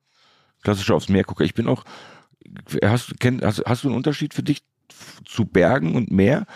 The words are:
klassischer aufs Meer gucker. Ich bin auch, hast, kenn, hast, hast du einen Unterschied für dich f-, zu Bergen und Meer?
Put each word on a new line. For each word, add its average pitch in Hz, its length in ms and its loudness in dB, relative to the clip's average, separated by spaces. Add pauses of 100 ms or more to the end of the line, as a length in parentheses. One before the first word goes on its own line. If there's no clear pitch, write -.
(640)
klassischer 98 320 0
aufs 76 160 0
Meer 95 140 4
gucker. - 200 -2
Ich - 100 0
bin 117 140 -2
auch, 127 160 -2 (1000)
hast, 113 380 0
kenn, 127 240 0
hast, - 220 -2
hast 120 180 -2
du 143 40 0
einen 131 80 -2
Unterschied 147 360 -4
für - 120 -6
dich - 180 -2 (280)
f-, - 360 -20
zu - 180 -4
Bergen 127 520 2
und 120 140 -2
Meer? 117 460 2